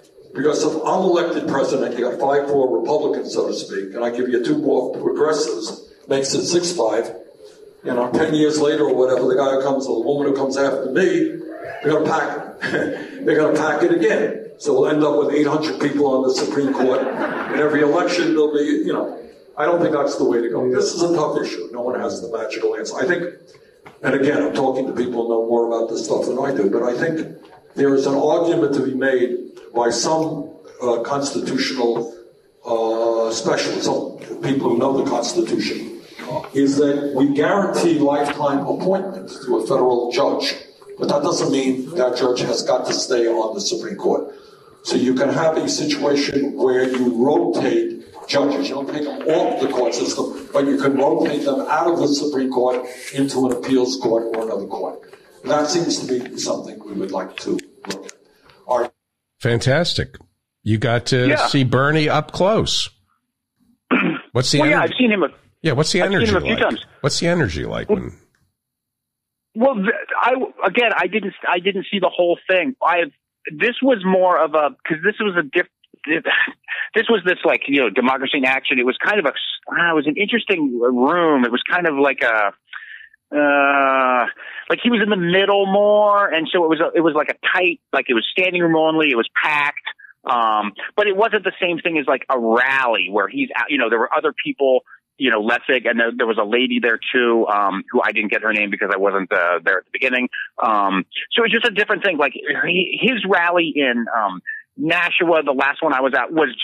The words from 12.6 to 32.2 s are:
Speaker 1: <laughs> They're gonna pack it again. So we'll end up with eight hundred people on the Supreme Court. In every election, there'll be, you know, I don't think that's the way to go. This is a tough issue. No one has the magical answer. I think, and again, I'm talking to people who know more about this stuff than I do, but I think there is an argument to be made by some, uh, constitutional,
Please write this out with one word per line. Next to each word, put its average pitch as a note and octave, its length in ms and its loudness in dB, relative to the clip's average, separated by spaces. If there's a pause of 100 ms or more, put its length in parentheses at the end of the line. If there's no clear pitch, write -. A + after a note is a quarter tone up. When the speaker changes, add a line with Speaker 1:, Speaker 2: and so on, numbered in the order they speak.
Speaker 1:
<laughs> - 600 -6
They're D#3 120 4
gonna D3+ 200 2
pack D3+ 260 0
it E3+ 100 4
again. - 640 0
So C#3+ 160 0
we'll C#3+ 160 4
end D3+ 140 2
up C#3+ 140 2
with C#3+ 160 2
eight D3 140 4
hundred D3+ 320 -2
people C#3+ 280 0
on C3 200 2
the C3 60 2
Supreme C#3 400 0
Court. B2+ 280 2
In - 580 -4
every D3+ 220 2
election, E3 520 2
there'll D3+ 200 2
be, D3 100 2
you D3 300 0
know, - 240 -6 (400)
I D3+ 80 -2
don't E3+ 160 2
think D#3 120 2
that's C#3 240 0
the C#3+ 80 0
way A#2 160 2
to A#2 80 -2
go. B2+ 200 -2
This C3+ 240 0
is - 100 -2
a E3+ 120 2
tough D3 260 0
issue. - 300 -8
No B2 100 -8
one B2 180 -4
has - 220 -6
the - 160 -8
magical A2+ 380 -4
answer. - 220 -8
I - 80 -2
think, E3+ 180 0 (800)
and C#3 140 0
again, C#3 280 2
I'm - 100 -2
talking B2+ 340 0
to - 60 -6
people A#2+ 300 -2
who A#2 60 -4
know A2+ 180 0
more A#2 200 2
about A#2 220 -2
this A2+ 160 -6
stuff - 200 -2
than A#2+ 140 -2
I - 160 -2
do, - 140 0
but A#2+ 140 0
I B2 140 -2
think D#3+ 400 -4 (380)
there C#3 200 2
is B2+ 120 2
an C#3 80 0
argument D#3 600 2
to C3 100 0
be B2+ 80 -4
made B2+ 580 0 (220)
by A#2 160 2
some, D#3+ 600 -2 (320)
uh, A#2+ 220 0
constitutional, B2+ 1120 -2 (520)